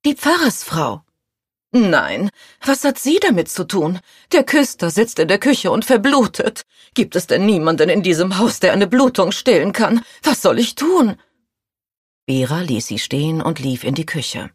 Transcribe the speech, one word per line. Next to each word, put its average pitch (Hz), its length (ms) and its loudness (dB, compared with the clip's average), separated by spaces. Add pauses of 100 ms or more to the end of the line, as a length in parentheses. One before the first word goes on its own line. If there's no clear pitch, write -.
„Die 294 80 2
Pfarrersfrau.“ 196 880 -2 (680)
„Nein, 165 580 2 (320)
was 269 220 -2
hat 277 160 0
sie 311 200 0
damit 208 300 0
zu - 160 -6
tun? 180 340 -2 (320)
Der 277 120 4
Küster 269 480 0
sitzt 226 260 0
in 160 100 2
der 190 120 2
Küche 247 320 0
und 220 120 0
verblutet. 247 800 0 (320)
Gibt - 220 -2
es 180 100 -2
denn 180 220 0
niemanden 160 420 2
in 185 140 2
diesem 180 340 0
Haus, 220 220 0
der 185 140 4
eine 202 120 2
Blutung 220 460 2
stillen 190 420 2
kann? 226 320 0 (160)
Was - 220 0
soll 156 160 2
ich 233 160 -2
tun?“ 294 420 0 (1080)
Bera 135 340 -2
ließ 131 240 -4
sie 104 140 -8
stehen 156 420 -4
und 160 160 -4
lief 131 260 -6
in 139 120 -4
die 160 100 -6
Küche. - 500 -10